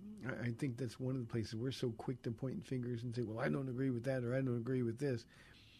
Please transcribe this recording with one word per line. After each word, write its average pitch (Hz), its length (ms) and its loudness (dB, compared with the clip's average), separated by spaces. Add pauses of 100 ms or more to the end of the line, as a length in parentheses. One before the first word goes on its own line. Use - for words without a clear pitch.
(280)
I, 117 200 -2
I 120 40 2
think 117 260 0
that's 123 220 -4
one 127 160 0
of 131 60 0
the 113 60 -4
places 113 280 0
we're 123 160 0
so 123 200 0
quick 120 320 -4
to 123 80 0
point 131 340 -2
fingers 123 380 -2
and 120 120 -4
say, 123 80 2
"Well, 110 160 -2
I 151 100 2
don't 139 200 2
agree 131 200 2
with 120 140 0
that," 131 200 2
or, 120 120 2
"I 135 60 4
don't 123 160 2
agree 123 260 2
with 117 160 2
this." 135 260 2 (540)